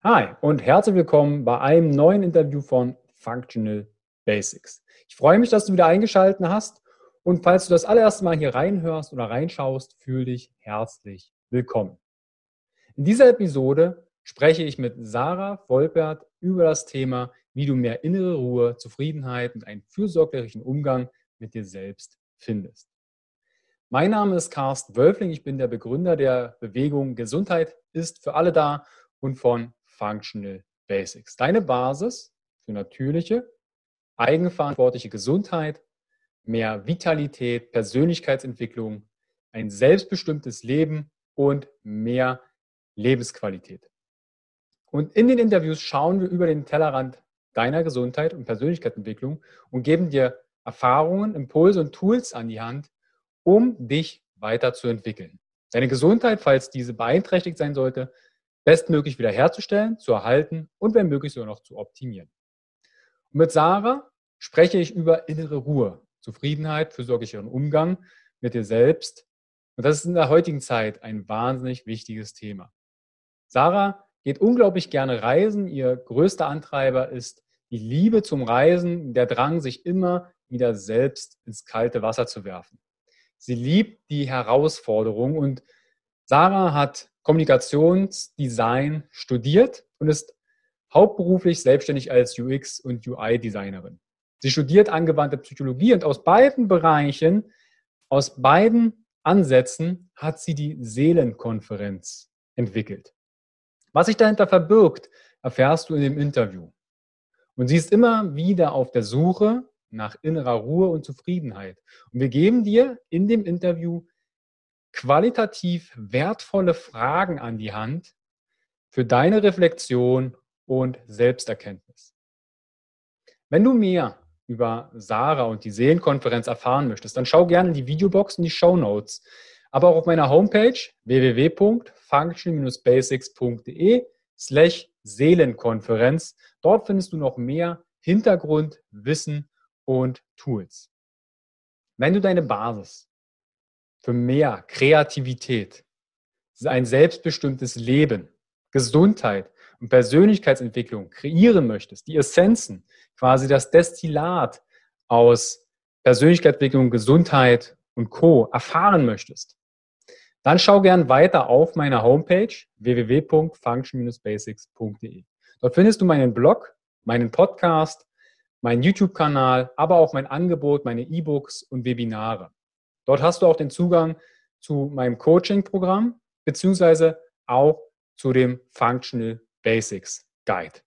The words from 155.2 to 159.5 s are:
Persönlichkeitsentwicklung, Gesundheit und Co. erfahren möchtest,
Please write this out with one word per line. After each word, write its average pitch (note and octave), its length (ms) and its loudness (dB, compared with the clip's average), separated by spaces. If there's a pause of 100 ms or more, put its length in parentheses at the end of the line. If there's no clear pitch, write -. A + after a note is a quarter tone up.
Persönlichkeitsentwicklung, C3+ 880 4
Gesundheit B2+ 880 4 (160)
und A2+ 160 -6
Co. D#3 420 6
erfahren E3 540 2
möchtest, - 500 -8 (840)